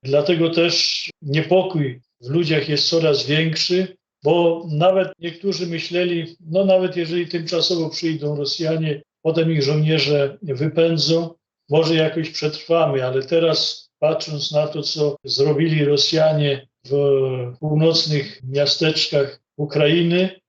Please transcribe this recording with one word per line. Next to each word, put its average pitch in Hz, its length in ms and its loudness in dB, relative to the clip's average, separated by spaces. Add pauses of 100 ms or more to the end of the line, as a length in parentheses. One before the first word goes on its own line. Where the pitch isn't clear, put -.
Dlatego 160 480 2
też - 540 0 (180)
niepokój 156 760 0 (200)
w 120 80 -16
ludziach 156 400 0
jest 147 200 0
coraz 156 380 0
większy, 160 720 -2 (280)
bo 170 460 2
nawet 180 480 2
niektórzy 170 480 -6
myśleli, 170 760 -4
no 170 240 0
nawet 185 320 2
jeżeli 170 320 -2
tymczasowo 165 640 -2
przyjdą 151 460 -4
Rosjanie, 156 640 -4 (200)
potem 160 300 0
ich 151 100 2
żołnierze 147 800 0
wypędzą, 160 920 0 (360)
może 160 240 2
jakoś 156 360 0
przetrwamy, 151 760 0
ale 131 180 0
teraz 165 680 0 (100)
patrząc 151 540 -2
na 151 140 2
to, 151 160 -6
co 147 420 -2
zrobili 151 600 2
Rosjanie 147 840 2 (180)
w 135 100 0 (640)
północnych 151 840 0
miasteczkach 143 960 0 (160)
Ukrainy 170 920 0